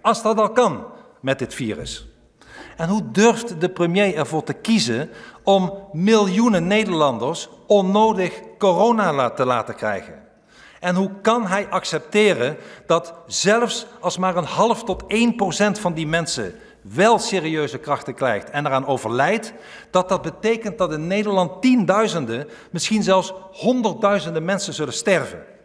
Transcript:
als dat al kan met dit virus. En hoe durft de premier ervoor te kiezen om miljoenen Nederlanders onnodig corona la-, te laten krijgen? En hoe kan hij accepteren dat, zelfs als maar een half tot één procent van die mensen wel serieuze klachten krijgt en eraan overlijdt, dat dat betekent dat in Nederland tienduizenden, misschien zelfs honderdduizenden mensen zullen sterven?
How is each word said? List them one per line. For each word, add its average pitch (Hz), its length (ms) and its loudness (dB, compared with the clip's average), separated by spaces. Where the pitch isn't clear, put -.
als 214 200 0
dat 214 160 2
al 214 140 2
kan 202 320 2
met 135 180 0
dit - 160 -6
virus. - 540 -8
En 165 120 -4
hoe 196 220 -2
durft 226 500 2
de 175 80 2
premier 180 480 2
ervoor 147 280 -2
te - 80 -6
kiezen 139 580 0
om 190 300 4
miljoenen 196 760 4
Nederlanders 165 840 0
onnodig 202 760 2
corona 202 540 4
la-, 127 180 2
te 135 140 -2
laten 120 300 -2
krijgen? 98 400 -6
En 180 140 -2
hoe 190 160 0
kan 226 240 2
hij 190 220 -2
accepteren 160 880 0
dat, - 280 0
zelfs 214 600 0
als 175 180 -4
maar 185 180 0
een 175 80 -2
half 202 400 0
tot - 220 -6
één 226 300 2
procent 202 420 0
van 175 160 -2
die 160 120 -4
mensen 147 480 -2
wel 185 360 4
serieuze 156 600 -2
klachten 143 360 -4
krijgt 113 360 -2
en 147 160 -4
eraan 135 200 0
overlijdt, 139 680 0
dat 185 180 2
dat 175 140 0
betekent 214 560 -4
dat 170 140 0
in 156 140 -6
Nederland 190 560 -2
tienduizenden, 180 840 2
misschien 208 320 -2
zelfs 185 300 0
honderdduizenden 196 920 -2
mensen 180 300 -4
zullen 139 180 -4
sterven? 147 500 -2